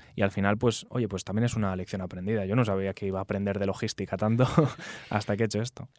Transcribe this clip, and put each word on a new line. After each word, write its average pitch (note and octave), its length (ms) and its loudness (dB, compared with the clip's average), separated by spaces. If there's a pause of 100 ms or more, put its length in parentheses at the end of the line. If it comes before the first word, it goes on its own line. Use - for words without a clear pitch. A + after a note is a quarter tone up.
(140)
y - 80 0
al G2 80 4
final, G2+ 260 2
pues, A#2 340 0
oye, A#2+ 180 -2
pues F#2+ 160 -4
también A2 220 0
es - 100 -2
una G2 180 0
lección F#2 260 -6
aprendida. F#2 460 -2
Yo G2 80 0
no B2 100 4
sabía G2 300 0
que - 120 -6
iba F#2+ 120 -2
a F#2+ 40 -2
aprender G2+ 360 -2
de G2 80 2
logística G2 500 -2
tanto A2+ 300 4
<laughs> - 640 0
hasta G#2 260 0
que A2 60 0
he A2 40 4
hecho G#2 140 -2
esto. - 280 -8 (100)